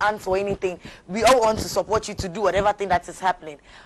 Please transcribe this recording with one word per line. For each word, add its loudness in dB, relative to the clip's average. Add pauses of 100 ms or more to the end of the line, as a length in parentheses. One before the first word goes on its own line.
ants -2
or 0
anything, -4 (260)
we -6
all 8
want 2
to -6
support -2
you -10
to -6
do -8
whatever 2
thing -4
that 0
is -16
happening. -4 (280)